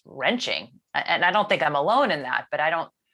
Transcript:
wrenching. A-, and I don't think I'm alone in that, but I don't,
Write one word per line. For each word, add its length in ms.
wrenching. 640
A-, 160
and 140
I 60
don't 180
think 140
I'm 140
alone 340
in 120
that, 280
but 100
I 100
don't, 180